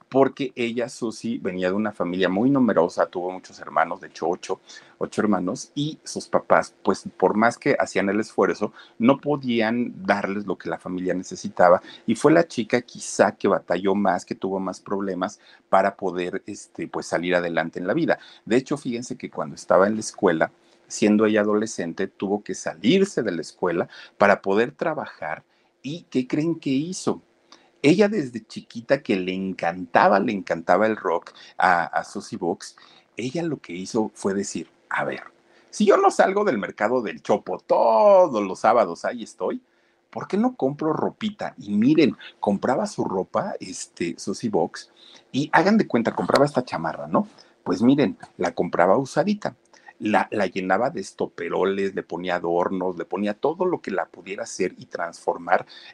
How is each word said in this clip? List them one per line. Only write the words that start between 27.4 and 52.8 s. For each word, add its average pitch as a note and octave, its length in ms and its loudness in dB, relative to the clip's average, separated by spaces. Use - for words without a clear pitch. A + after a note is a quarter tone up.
Ella F3+ 260 6
desde C3 380 -4
chiquita - 560 -4
que A2 140 0
le F#2 180 -2
encantaba, F#2+ 840 2
le G#2 140 0
encantaba F2+ 520 0
el A2 100 2
rock F2 360 -4
a, F2 280 4
a - 180 -4
Susie - 340 -12
Box, F#2 380 -6
ella C3+ 240 -6
lo D#3+ 160 -4
que - 160 -16
hizo G#2+ 400 -4
fue G2 220 -4
decir, G2 340 -6
"A D2 140 -2
ver, C2+ 200 -8
si - 140 0
yo - 120 6
no G4 140 4
salgo G3 320 4
del D#3+ 160 0
mercado G#2+ 420 -2
del F2+ 220 -8
Chopo G2+ 340 -2
todos G3 840 6
los F#2 160 -6
sábados, A2 440 4
ahí A2 200 -6
estoy, A#2 400 -6
¿por A2+ 160 -10
qué F#3+ 100 -2
no B3 180 0
compro D3 380 -2
ropita?". - 640 -6
Y - 160 -10
miren, B2 420 4
compraba B2 460 0
su C3 180 -6
ropa, - 560 -4
este, F2+ 600 -8
Susie G#2 300 -6
Box, F2 420 -2
y C#3+ 220 -2
hagan F3 260 4
de - 80 0
cuenta, - 260 0
compraba C#3+ 320 2
esta D3 180 -2
chamarra, D#2+ 440 -8
¿no? C3 200 -2
Pues F2+ 180 -2
miren, B2+ 360 4
la F2 160 -2
compraba F2 420 2
usadita. D3 600 -2
La, G#2 320 0
la G2+ 160 0
llenaba F#2+ 420 -2
de B2+ 100 -10
estoperoles, F#2+ 960 -4
le F#2+ 80 -6
ponía F2 320 -6
adornos, F2+ 600 -2